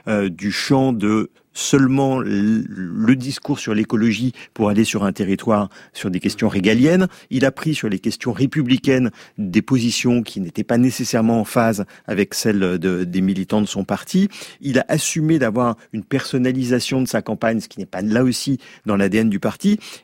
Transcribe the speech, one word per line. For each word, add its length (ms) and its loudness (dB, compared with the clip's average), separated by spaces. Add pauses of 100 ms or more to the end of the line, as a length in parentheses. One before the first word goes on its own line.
euh, 220 0
du 240 -4
champ 400 2
de 380 0 (240)
seulement 680 2
l-, 460 0
le 480 0
discours 420 -6
sur 160 -4
l'écologie 580 0 (220)
pour 140 2
aller 160 4
sur 180 -2
un 100 0
territoire 580 0 (220)
sur 160 -6
des 120 -2
questions 280 0
régaliennes. 600 4 (220)
Il 140 0
a 60 2
pris 240 -4
sur 140 -4
les 100 -2
questions 320 -4
républicaines 800 2 (280)
des 220 0
positions 640 2
qui 180 -8
n'étaient 220 -4
pas 160 0
nécessairement 640 2
en 40 -2
phase 400 0 (220)
avec 280 -2
celles 260 0 (180)
de, 240 0
des 180 -2
militants 400 0
de 60 0
son 160 -6
parti. 460 0 (320)
Il 180 -2
a 80 2
assumé 540 0
d'avoir 360 0 (160)
une 120 -6
personnalisation 960 -2
de 60 -2
sa 140 -2
campagne, 360 -2
ce 80 -6
qui 140 -14
n'est 60 -10
pas 160 -6
là 200 2
aussi 380 0 (260)
dans 80 0
l'A 140 2
D 100 0
N 100 2
du 120 0
parti. 400 0 (240)